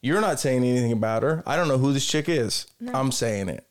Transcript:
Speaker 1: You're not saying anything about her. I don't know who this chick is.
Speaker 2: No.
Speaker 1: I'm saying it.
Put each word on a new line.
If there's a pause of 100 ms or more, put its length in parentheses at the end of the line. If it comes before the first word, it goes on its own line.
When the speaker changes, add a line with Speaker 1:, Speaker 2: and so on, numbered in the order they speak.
Speaker 1:
You're
not
saying
anything
about
her.
I
don't
know
who
this
chick
is. (120)
Speaker 2:
No.
Speaker 1:
I'm
saying
it.